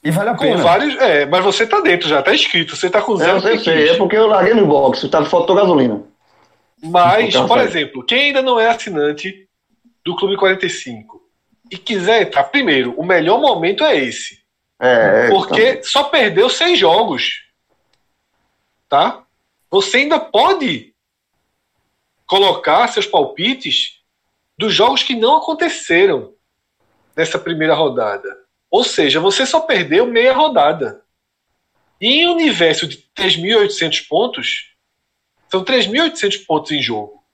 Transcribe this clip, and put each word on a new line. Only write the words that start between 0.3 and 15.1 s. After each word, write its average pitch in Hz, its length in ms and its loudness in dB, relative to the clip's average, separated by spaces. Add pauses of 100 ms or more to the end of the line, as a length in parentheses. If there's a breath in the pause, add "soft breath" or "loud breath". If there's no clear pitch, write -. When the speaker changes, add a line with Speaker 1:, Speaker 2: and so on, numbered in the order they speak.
Speaker 2:
com - 80 -4
Speaker 1:
pena. 240 180 2
Speaker 2:
vários. 254 360 2
É, 160 280 2
mas 180 180 0
você 202 220 2
tá 392 160 0
dentro 175 280 0
já, 151 120 2
tá 190 120 2
inscrito, 170 420 -2
você 185 140 -4
tá 208 120 2
com 208 120 -2
Speaker 3:
Eu 196 40 0
Speaker 2:
zero 180 240 2
Speaker 3:
sei, 220 160 0
sei, 170 180 -2
Speaker 2:
tickets. 156 200 4
Speaker 3:
é - 20 -2
porque 190 200 0
eu 220 100 4
larguei 208 260 4
no 214 140 4
box, 139 420 2
tá, 156 160 2
faltou 180 300 2
gasolina. 143 480 2 (800)
Speaker 2:
Mas, 180 460 2
Speaker 3:
Então, 127 180 0
Speaker 2:
por 233 100 4
Speaker 3:
vai. - 80 2
Speaker 2:
exemplo, 139 400 -6
quem 262 220 0
ainda 269 140 0
não 254 180 0
é 220 100 4
assinante 175 800 -4 (560)
do 180 120 -6
Clube 196 220 -2
quarenta 190 280 0
e 170 40 -4
cinco - 520 -14 (500)
e 190 60 -16
quiser 214 460 0
entrar, 143 220 0
primeiro, 143 520 -2
o 151 60 -6
melhor 180 360 2
momento 208 440 0
é 285 140 2
esse. - 420 -8 (400)
Speaker 3:
É, 117 460 4